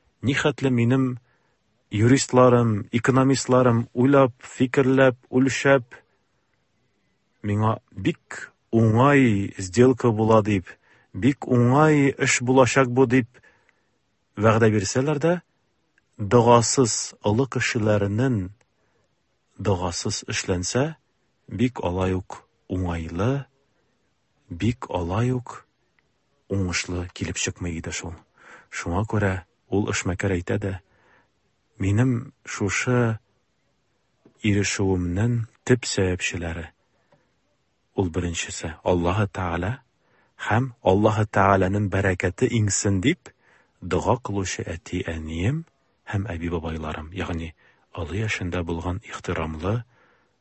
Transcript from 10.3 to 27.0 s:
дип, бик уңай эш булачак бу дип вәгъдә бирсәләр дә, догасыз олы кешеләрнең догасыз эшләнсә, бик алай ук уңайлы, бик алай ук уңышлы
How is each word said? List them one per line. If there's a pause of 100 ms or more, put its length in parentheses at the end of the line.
дип, (460)
бик
уңай
эш
булачак
бу
дип (1080)
вәгъдә
бирсәләр
дә, (840)
догасыз
олы
кешеләрнең (1080)
догасыз
эшләнсә, (500)
бик
алай
ук (260)
уңайлы, (1000)
бик
алай
ук (840)
уңышлы